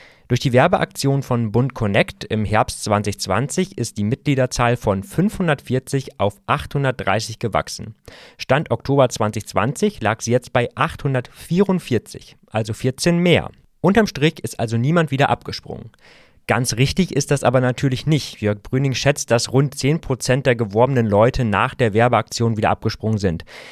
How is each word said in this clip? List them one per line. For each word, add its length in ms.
Durch 120
die 140
Werbeaktion 680
von 300
Bund 220
Connect 500
im 200
Herbst 400
zwanzig 360
zwanzig 580
ist 200
die 80
Mitgliederzahl 720
von 260
fünfhundertvierzig 1160
auf 280
achthundertdreißig 920
gewachsen. 560
Stand 340
Oktober 380
zwanzig 380
zwanzig 540
lag 200
sie 100
jetzt 200
bei 240
achthundertvierundvierzig, 1600
also 240
vierzehn 460
mehr. 320
Unterm 260
Strich 360
ist 160
also 180
niemand 340
wieder 180
abgesprungen. 640
Ganz 300
richtig 400
ist 160
das 140
aber 160
natürlich 440
nicht. 360
Jörg 200
Brüning 320
schätzt, 380
dass 220
rund 220
zehn 260
Prozent 440
der 120
geworbenen 480
Leute 400
nach 280
der 200
Werbeaktion 640
wieder 120
abgesprungen 480
sind. 280